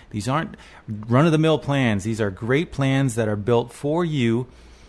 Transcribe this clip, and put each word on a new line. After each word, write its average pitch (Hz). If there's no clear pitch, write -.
These 104
aren't 156
run-of-the-mill 151
plans. 123
These 110
are 104
great 123
plans 135
that 113
are 104
built 120
for 160
you, 123